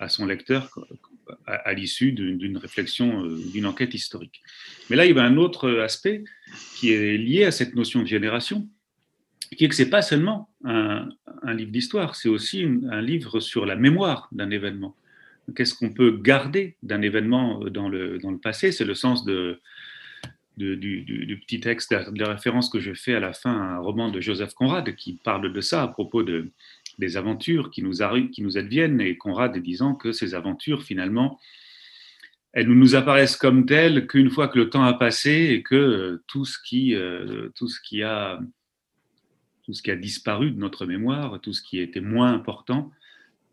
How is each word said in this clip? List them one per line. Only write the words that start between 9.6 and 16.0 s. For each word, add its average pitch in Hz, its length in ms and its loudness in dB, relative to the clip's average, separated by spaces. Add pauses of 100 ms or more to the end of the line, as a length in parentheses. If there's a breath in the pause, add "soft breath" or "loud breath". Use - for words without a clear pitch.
est 147 40 6
que - 60 0
c'est 127 160 2
pas 202 120 4
seulement 196 460 0 (160)
un, 110 440 -2 (340)
un 117 120 -6
livre 110 160 -8
d'histoire, 135 460 -4
c'est 117 140 0
aussi 110 300 -2
une, 131 300 0
un 107 120 -4
livre 120 380 -2
sur 110 260 -4
la 98 100 -4
mémoire 151 560 2
d'un 101 180 -6
événement. 98 460 -6 (580 soft breath)
Qu'est-ce 120 200 -2
qu'on 113 160 -4
peut 117 200 6